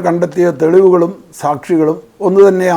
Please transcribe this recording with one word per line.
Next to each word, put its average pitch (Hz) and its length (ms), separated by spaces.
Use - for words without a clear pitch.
കണ്ടെത്തിയ 175 380
തെളിവുകളും 180 520
സാക്ഷികളും 156 580
ഒന്നുതന്നെ 190 500